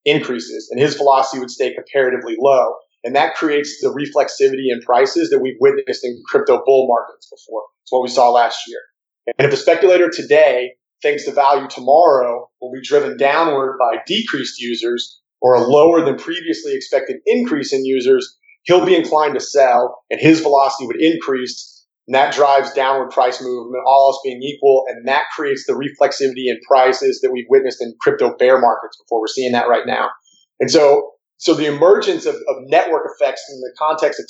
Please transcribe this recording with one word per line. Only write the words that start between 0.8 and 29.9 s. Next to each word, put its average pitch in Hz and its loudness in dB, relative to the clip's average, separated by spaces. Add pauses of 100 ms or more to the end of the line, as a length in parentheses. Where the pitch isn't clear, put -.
his 147 2
velocity 135 0
would 123 -10
stay 127 -4
comparatively 127 -4
low. 127 2 (300)
And 123 -6
that 160 0
creates 147 -4
the 135 -2
reflexivity 135 -2
in 120 -6
prices 143 0
that 135 2
we've 131 -4
witnessed 135 0
in 123 -10
crypto 135 0
bull 135 4
markets - -4
before. - -14 (220)
It's - -20
what 127 0
we 127 -6
saw 123 2
last 120 0 (100)
year. - -16 (580)
And 143 2
if 143 -2
a 135 0
speculator 175 4
today 135 2 (320)
thinks 147 -2
the 139 -6
value 139 2
tomorrow 127 2 (100)
will 123 -14
be 131 -14
driven 143 0
downward 139 0
by 117 0 (100)
decreased 165 -6
users 120 -6 (200)
or 127 4
a 120 4
lower 151 4
than 135 -2
previously 160 -8
expected 135 -4
increase 208 -2
in 131 -2
users, 131 0 (260)
he'll 180 2
be 180 4
inclined 156 0
to 120 -6
sell 123 0
and 110 -6
his 160 6
velocity 139 0
would - -8
increase. 143 -4 (220)
And 123 -2
that 139 2
drives 139 2
downward 131 -2
price 123 0
movement, 123 -8
all 135 6
else 131 -12
being 127 -8
equal. 135 2
And 117 -10
that 139 0 (120)
creates 139 -6
the 135 -2
reflexivity 131 -2
in 117 -4
prices 131 2
that 131 0
we've 123 -8
witnessed 131 0
in 117 -8
crypto 127 0
bear 131 4
markets - -2
before. 117 -6
We're - -4
seeing 127 -4
that 120 0
right 117 0
now. 120 -4 (520)